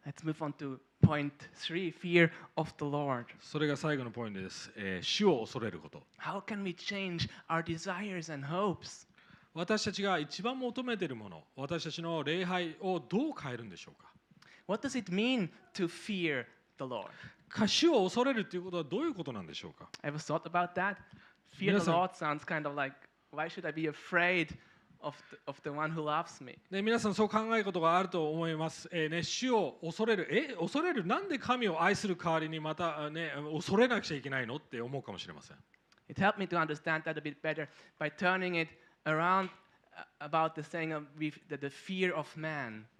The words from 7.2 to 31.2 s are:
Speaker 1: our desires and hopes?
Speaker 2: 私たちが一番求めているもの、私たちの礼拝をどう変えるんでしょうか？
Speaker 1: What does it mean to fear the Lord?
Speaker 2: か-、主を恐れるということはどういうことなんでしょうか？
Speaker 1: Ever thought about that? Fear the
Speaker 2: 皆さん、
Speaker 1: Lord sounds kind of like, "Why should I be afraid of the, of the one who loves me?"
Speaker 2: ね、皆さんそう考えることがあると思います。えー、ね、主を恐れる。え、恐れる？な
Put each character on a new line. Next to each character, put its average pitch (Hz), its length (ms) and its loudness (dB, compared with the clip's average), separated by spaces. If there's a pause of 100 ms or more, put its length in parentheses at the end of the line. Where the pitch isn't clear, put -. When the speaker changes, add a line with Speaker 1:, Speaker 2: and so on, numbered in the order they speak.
Speaker 1:
our 165 140 2
desires 175 720 -4
and 139 100 -6
hopes? 170 600 -2 (480)
Speaker 2:
私 185 300 0
た 208 80 -2
ち 196 100 -4
が 190 160 4
一 151 240 -4
番 254 160 -2
求 254 240 -4
め 247 140 -2
て 185 80 -2
い 160 40 -2
る 131 60 -4
も 107 140 -12
の、 82 160 -16 (100)
私 147 300 -4
た 160 80 -6
ち 170 100 -6
の 165 220 -2
礼 170 200 0
拝 175 360 -2
を 185 180 0
ど 208 320 0
う - 100 -6
変 131 140 -6
え - 40 -6
る 120 60 -10
ん 104 60 -12
で 85 60 -14
し - 100 -16
ょ - 100 -20
う - 60 -20
か？ - 80 -20 (560)
Speaker 1:
What 214 180 -2
does 269 140 -2
it 196 140 -6
mean 214 360 2 (260)
to 190 120 0
fear 170 580 -2 (320)
the 139 80 -8
Lord? 120 220 -6 (420)
Speaker 2:
か-、 208 200 2
主 - 220 6
を 247 140 6
恐 226 200 2
れ 269 100 2
る 208 120 -2
と - 100 -8
い - 20 -2
う 175 60 -6
こ 185 80 -8
と 180 60 -2
は 165 60 -2
ど 147 140 -4
う 277 60 0
い 339 40 0
う 285 60 -2
こ 180 80 -8
と 143 100 -6
な 104 80 -6
ん 87 60 -10
で 76 80 -14
し - 100 -10
ょ - 40 -10
う 73 60 -14
か？ - 140 -20 (140)
Speaker 1:
Ever 147 120 -4
thought 151 280 -2
about 175 320 0
that? 190 220 -2 (560)
Fear - 60 -20
the 185 80 -6
Speaker 2:
皆 202 140 4
さ 175 120 2
ん、 - 20 6
Speaker 1:
Lord 185 200 4
sounds 151 260 -2
kind 151 280 -4
of 143 60 -6
like, 135 220 -2 (360)
"Why 156 160 -4
should 170 160 -10
I 156 80 -2
be 160 160 -2
afraid 175 600 2 (500)
of 147 160 -6 (160)
the, - 160 -18
of 139 160 -10
the - 60 -6
one 151 260 -2
who 160 80 -2
loves 151 420 -2
me?" - 140 -16 (100)
Speaker 2:
ね、 190 140 -2
皆 226 160 4
さ 220 100 2
ん 196 60 2
そ 214 80 4
う 208 60 4
考 214 100 2 (160)
え 226 40 6
る 208 60 4
こ 196 60 0
と 180 100 0
が 165 160 6
あ 185 60 6
る 185 60 0
と 160 200 2
思 165 200 0
い 160 80 -2
ま 160 140 0
す。 - 200 -14
え 160 160 0
ー、 - 20 0
ね、 165 140 0
主 247 300 0
を 185 300 2
恐 165 220 -2
れ 220 120 4
る。 175 160 0
え、 254 240 0
恐 220 260 0
れ 349 100 2
る？ 214 140 0
な 254 140 2